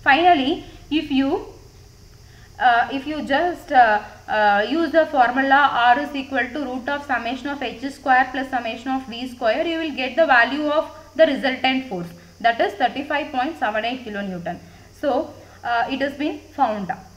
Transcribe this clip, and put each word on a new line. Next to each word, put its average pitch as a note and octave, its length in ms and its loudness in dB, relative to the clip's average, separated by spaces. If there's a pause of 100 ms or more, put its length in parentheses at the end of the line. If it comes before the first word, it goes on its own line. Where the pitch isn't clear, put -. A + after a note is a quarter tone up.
Finally, D4+ 640 4 (240)
if D4+ 220 -2
you, C4+ 340 0 (1120)
uh, A#3 320 4
if C4+ 140 -6
you D4+ 160 -6
just, D4+ 500 -2
uh, A3+ 300 6 (260)
uh, G#3 400 2
use D4+ 240 0
the D#4 200 4
formula C4+ 600 4
R B3 280 4
is D4 160 -6
equal C4 380 -4
to D4 120 -6
root B3+ 240 -6
of C#4+ 160 -4
summation B3 440 -4
of C#4 120 -6
H A3+ 300 -8
square C4 400 2
plus C4+ 180 -6
summation A#3+ 400 -6
of C4 160 -4
V A#3 220 -10
square, B3 360 0
you E4 140 -2
will D#4+ 180 -6
get B3+ 200 -6
the D#4+ 100 4
value C4+ 440 2
of D4+ 200 0 (260)
the D#4+ 120 6
resultant C4 600 -2
force, F3 200 -6 (320)
that - 200 2
is G4+ 140 0
thirty-five C#4+ 580 -4
point C#4 280 -4
seven A3 260 -2
eight B3+ 180 -6
kilonewton. F#3+ 540 -8 (420)
So, C#4+ 340 -2 (300)
uh, A#3 260 -2
it C4 100 -4
has C#4 140 -2
been D4+ 240 -4
found. G#3+ 540 -4 (260)